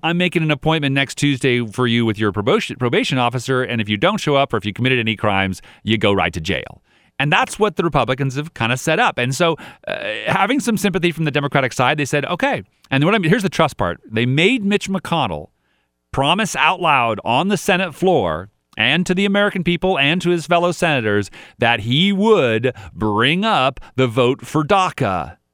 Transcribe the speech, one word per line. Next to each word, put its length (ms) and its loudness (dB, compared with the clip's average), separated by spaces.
I'm 160 0
making 240 0
an 80 0
appointment 440 0
next 220 -2
Tuesday 500 0
for 200 -2
you 180 2
with 140 -2
your 140 0
probation, 440 -2
probation 400 -2
officer, 460 -2
and 180 -4
if 80 -4
you 80 0
don't 220 2
show 180 0
up 160 0
or 60 0
if 80 -4
you 60 -2
committed 260 0
any 180 -2
crimes, 460 0
you 160 0
go 140 2
right 220 2
to 60 -6
jail." 420 -6
And 140 2
that's 260 0
what 180 0
the 80 0
Republicans 520 0
have 180 -8
kinda 220 0
set 220 0
up. 200 0
And 160 -2
so, 220 2
uh, 80 -4
having 340 2
some 160 0
sympathy 360 0
from 120 -4
the 60 0
Democratic 420 0
side, 260 2
they 60 -2
said, 220 -2
"Okay." 360 -2
And 120 4
what 100 4
I 40 2
mean, 120 0
here's 120 4
the 60 0
trust 280 0
part. 280 -2
They 220 -2
made 380 2
Mitch 240 0
McConnell 600 -4
promise 440 -2
out 240 2
loud 440 0
on 220 0
the 100 0
Senate 380 -2
floor 540 0
and 300 0
to 80 -2
the 100 0
American 380 0
people 340 0
and 240 0
to 100 -2
his 140 0
fellow 280 2
senators 580 0
that 220 2
he 320 2
would 640 2
bring 520 2
up 340 0
the 140 2
vote 360 0
for 200 -2
daca 720 0